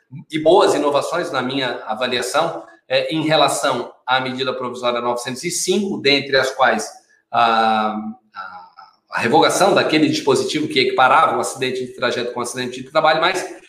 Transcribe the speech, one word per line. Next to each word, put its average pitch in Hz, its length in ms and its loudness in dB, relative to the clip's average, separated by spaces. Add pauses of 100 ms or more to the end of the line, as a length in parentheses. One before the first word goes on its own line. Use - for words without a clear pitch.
(320)
e 156 80 -4
boas 165 340 6
inovações 147 580 0
na 131 100 -2
minha 127 440 -4
avaliação, 123 800 -2 (220)
é, 131 280 -2
em 156 80 0
relação 139 720 0 (120)
à 131 140 0
medida 131 340 -4
provisória 120 460 -4
novecentos 123 460 -4
e 175 40 -4
cinco, 190 520 -2
dentre 139 360 0
as 131 140 0
quais 117 400 0 (400)
a, 113 640 2
a, - 720 -14 (420)
a - 80 -4
revogação 156 540 4
daquele 156 360 2
dispositivo - 580 0
que 135 120 -2
equiparava 131 580 4
o - 20 0
acidente 127 460 -4
de 123 100 -14
trajeto 123 380 -4
com 123 80 -6
acidente 127 420 -8
de - 80 -20
trabalho, 160 300 2
mas 185 360 -2 (120)